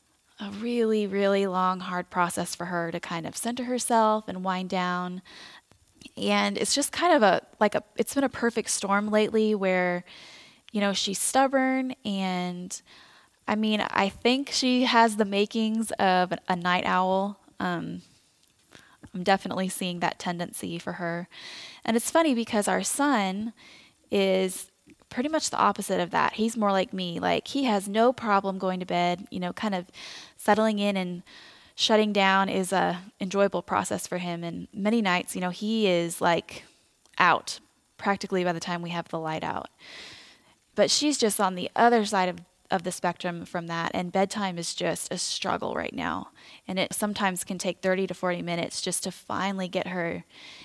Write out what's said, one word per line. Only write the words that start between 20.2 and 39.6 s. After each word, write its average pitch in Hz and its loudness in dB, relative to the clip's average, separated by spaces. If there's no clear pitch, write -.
for 175 -8
her. 175 -6
And 226 0
it's 233 0
funny 320 4
because 226 0
our 190 0
son 220 0
is 190 0
pretty 247 -4
much 311 -2
the - -2
opposite 202 2
of 175 -2
that. 156 2
He's 226 0
more 208 2
like 190 0
me. 180 -6
Like, 175 0
he 277 -2
has 208 0
no 226 4
problem 196 0
going 185 -2
to 180 -6
bed, 175 0
you 185 -8
know, 180 -4
kind 208 -2
of 180 -4
settling 214 2
in 202 0
and 180 -4
shutting 214 4
down 190 4
is 190 0
a 180 2
enjoyable 196 2
process 190 -2
for 185 -6
him. 170 -6
And 170 -8
many 214 2
nights, 180 0
you 185 -4
know, 180 0
he 214 0
is, 170 2
like, - 0
out 170 4
practically 196 -2
by 175 2
the 165 -6
time 175 -4
we 170 -6
have 170 -6
the 175 -6
light 160 -4
out. - -6